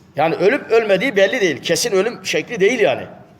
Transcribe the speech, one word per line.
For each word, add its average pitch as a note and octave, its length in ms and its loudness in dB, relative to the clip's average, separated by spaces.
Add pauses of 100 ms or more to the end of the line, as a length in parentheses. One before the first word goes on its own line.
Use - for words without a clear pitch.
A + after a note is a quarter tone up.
(160)
Yani D3+ 180 0
ölüp G#3 360 -2
ölmediği G#3+ 460 2
belli A#3+ 240 2
değil. D#3 220 0
Kesin F3 300 -2
ölüm G3 340 -2
şekli F3 340 -4
değil A3 200 2
yani. A#2+ 260 0 (340)